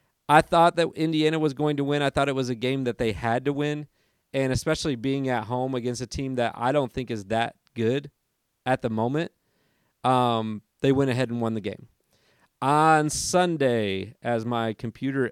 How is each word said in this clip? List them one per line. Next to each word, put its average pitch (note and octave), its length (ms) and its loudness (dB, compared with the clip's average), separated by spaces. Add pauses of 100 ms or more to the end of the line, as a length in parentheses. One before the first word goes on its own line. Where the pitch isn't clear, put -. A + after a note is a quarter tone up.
(280)
I D3+ 120 8
thought E3+ 360 4
that E3 200 2
Indiana D#3+ 420 2
was D3+ 140 0
going D3 240 -2
to C#3+ 80 0
win. D3 180 0
I C#3 80 2
thought C#3 180 0
it C#3 60 0
was C3 140 -2
a B2 80 -2
game B2+ 280 -2
that A#2+ 140 -2
they A2+ 140 0
had A#2 320 -2
to C#3+ 80 0
win. D3 340 -4 (460)
And C3+ 200 0
especially C3 440 -2
being C3+ 320 -2
at A#2+ 160 -2
home B2+ 300 -4
against B2 260 -4
a B2+ 60 -8
team C3+ 300 -6
that A#2 200 -2
I B2 160 0
don't C#3+ 180 0
think B2+ 200 -8
is G#2+ 160 -8
that A2+ 280 -2 (200)
good B2+ 360 -2 (540)
at B2+ 180 0
the A#2+ 80 -2
moment, B2 400 -2 (720)
um, A#2 600 2 (180)
they C#3 100 4
went C3+ 200 2
ahead B2 200 -2
and A#2+ 100 -4
won A2+ 140 -2
the A2 60 -4
game. G2 260 -10 (760)
On D3+ 500 4
Sunday, A#2+ 1120 0
as A#2 220 -2
my A2+ 280 -2
computer C3 600 -4